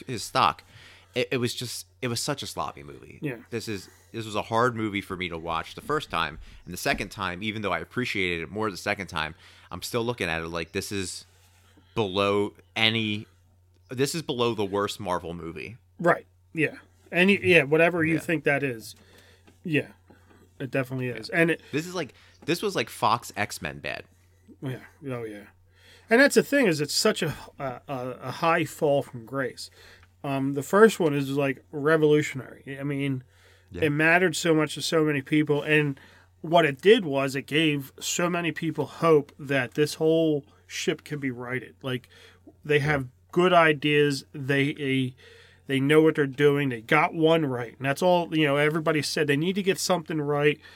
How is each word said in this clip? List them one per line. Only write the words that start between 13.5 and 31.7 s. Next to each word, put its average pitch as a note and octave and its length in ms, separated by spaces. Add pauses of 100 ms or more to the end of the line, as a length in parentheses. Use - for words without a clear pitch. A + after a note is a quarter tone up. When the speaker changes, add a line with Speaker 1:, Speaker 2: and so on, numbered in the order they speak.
Speaker 1:
this C3+ 260
is E3 60
below A#2+ 340
the G#2 100
worst G2+ 340
Marvel F2 340
movie. E2 440 (220)
Speaker 2:
Right. E3+ 260 (280)
Yeah. D3+ 220 (360)
Any, F#3 320
yeah, E3+ 200
whatever E3 400
you D#3+ 120
Speaker 1:
Yeah. D3 40
Speaker 2:
think D#3 260
that C#3 180
is. A#2 320 (680)
Yeah. D3 240 (720)
It C3 120
definitely C3 380
is. A2 200
And E3+ 220
it - 100 (100)
Speaker 1:
This D#3 160
is F3+ 80
like, D#3 180 (320)
this E3 160
was G3 140
like A#2+ 140
Fox - 460
X-Men D#2 440
bad. A#1+ 240 (580)
Speaker 2:
Yeah. C3 180 (300)
Oh, A#2+ 140
yeah. G#2 220 (640)
And A#3 120
that's C#4+ 140
the - 80
thing C#4 240
is, D#3 140
it's C#3+ 120
such - 300
a, D3+ 100 (260)
a, B2+ 280
a, C3 220 (140)
a B2+ 80
high E3 340
fall C#3+ 380
from A#2 220
grace. C3 440 (540)
Um, C#3 320
the C#3 80
first G#3 360
one D#3 140
is, C#3 160
like, C#3 420